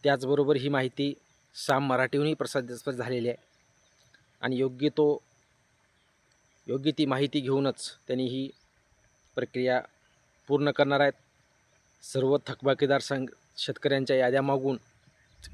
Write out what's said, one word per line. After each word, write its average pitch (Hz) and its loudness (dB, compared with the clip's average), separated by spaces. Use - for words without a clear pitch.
त्याचबरोबर 139 2
ही 131 -2
माहिती 139 -2
साम 139 0
मराठीहूनही 135 0
प्रसारित 123 -6
झालेली 120 -4
आहे 117 -4
आणि 127 -2
योग्य 131 0
तो, 147 2
योग्य 135 0
ती 147 0
माहिती 139 0
घेऊनच 135 -2
त्यांनी 127 -2
ही 131 -6
प्रक्रिया 127 -2
पूर्ण 143 2
करणार 139 2
आहेत. 143 4
सर्व 135 0
थकबाकीदार 135 0
संघ, 131 -6
शेतकऱ्यांच्या 135 0
याद्या 131 4
मागून 135 0